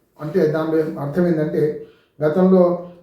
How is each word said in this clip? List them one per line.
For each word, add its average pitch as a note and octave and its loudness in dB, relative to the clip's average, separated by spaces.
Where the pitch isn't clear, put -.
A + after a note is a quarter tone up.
అంటే D#3 0
దాని D#3+ -2
అర్థం C#3+ -2
ఏంటంటే D3+ -2
గతంలో, F3+ 2